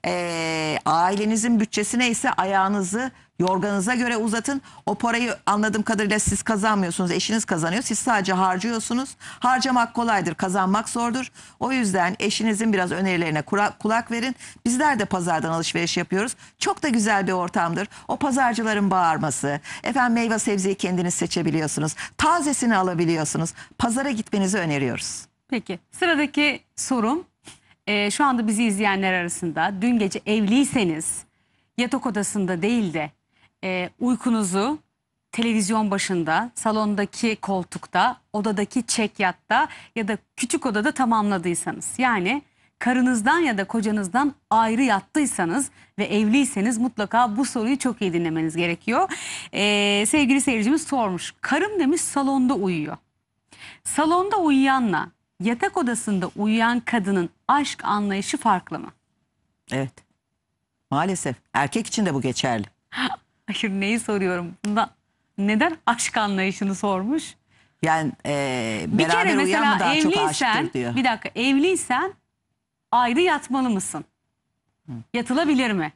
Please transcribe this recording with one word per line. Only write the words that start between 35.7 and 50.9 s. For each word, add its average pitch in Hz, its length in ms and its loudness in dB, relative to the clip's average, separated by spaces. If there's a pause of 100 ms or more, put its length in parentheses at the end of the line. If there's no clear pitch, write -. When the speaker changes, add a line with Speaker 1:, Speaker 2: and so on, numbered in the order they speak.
Speaker 2:
başında, 180 640 0
salondaki 214 840 0
koltukta, 190 800 0 (160)
odadaki 208 540 -2
çekyatta 208 840 0 (280)
ya 214 120 -2
da 214 80 -2 (200)
küçük 269 300 -4
odada 220 260 0
tamamladıysanız, 196 960 0 (120)
yani 240 440 0 (360)
karınızdan 254 600 2
ya 262 200 2
da 196 60 -2
kocanızdan 214 680 0 (160)
ayrı 226 320 4
yattıysanız 226 880 0 (280)
ve 208 60 -2
evliyseniz 220 720 2
mutlaka 226 580 0
bu 269 80 0
soruyu 247 340 -2
çok 233 240 -2
iyi 185 100 0
dinlemeniz 160 440 -2
gerekiyor. 175 520 0 (460)
E, 208 520 2
sevgili 277 340 4
seyircimiz 247 420 2
sormuş. 208 580 -2